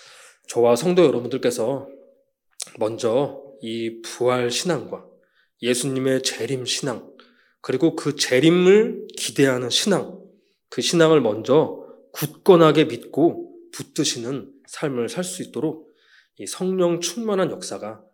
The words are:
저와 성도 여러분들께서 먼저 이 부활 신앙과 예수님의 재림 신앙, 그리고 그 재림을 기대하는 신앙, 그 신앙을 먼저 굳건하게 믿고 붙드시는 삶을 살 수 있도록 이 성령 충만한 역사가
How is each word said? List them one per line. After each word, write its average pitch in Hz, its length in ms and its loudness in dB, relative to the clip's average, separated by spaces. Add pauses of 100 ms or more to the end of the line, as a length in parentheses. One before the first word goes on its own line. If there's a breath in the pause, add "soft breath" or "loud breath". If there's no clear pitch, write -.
(480 soft breath)
저와 120 280 2
성도 180 300 4
여러분들께서 123 800 -2 (920)
먼저 113 640 -2 (200)
이 113 400 -8
부활 123 500 -2
신앙과 - 540 -6 (560)
예수님의 131 640 -2
재림 127 420 -6
신앙, - 460 -6 (500 soft breath)
그리고 160 340 0
그 143 220 -6
재림을 180 1000 4
기대하는 127 540 0
신앙, 123 520 -2 (480)
그 - 120 -6
신앙을 160 400 4
먼저 117 600 0 (300 loud breath)
굳건하게 156 720 6
믿고 - 680 -2 (180)
붙드시는 127 800 -6 (160)
삶을 123 420 -4
살 180 140 -8
수 - 180 -10
있도록 - 500 -8 (460 soft breath)
이 104 80 -14
성령 180 540 -2
충만한 190 520 -4
역사가 104 520 -12 (100)